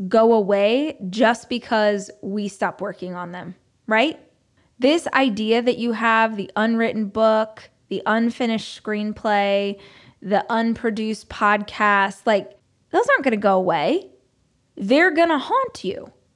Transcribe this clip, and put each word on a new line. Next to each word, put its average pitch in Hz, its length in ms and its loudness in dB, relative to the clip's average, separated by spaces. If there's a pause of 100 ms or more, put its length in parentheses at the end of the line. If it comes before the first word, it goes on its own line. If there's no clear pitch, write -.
go 226 240 6
away 214 640 2 (140)
just 220 400 0
because 214 600 -2 (120)
we 202 260 -6
stop 185 320 -6
working 180 340 -8
on 175 180 -10
them, 180 220 -14 (320)
right? 233 320 0 (600)
This 294 340 2
idea 220 480 2
that 240 160 0
you 233 160 -4
have, 226 440 0
the 202 200 -8
unwritten 220 520 0
book, 220 600 0 (200)
the 190 180 -6
unfinished 226 760 -2
screenplay, 202 960 -2 (440)
the 190 260 0
unproduced 226 800 -4
podcast, 208 960 0
like, 202 340 0 (320)
those 359 180 2
aren't 523 160 2
gonna 233 120 0
go 202 220 2
away. 185 500 0 (680)
They're 277 340 4
gonna 320 280 2
haunt 480 460 -4
you, - 280 -10 (240)